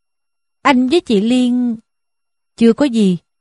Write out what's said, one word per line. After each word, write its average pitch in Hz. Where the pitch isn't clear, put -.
"Anh 254
với 339
chị 208
Liên." 247
"Chưa 226
có 277
gì, 208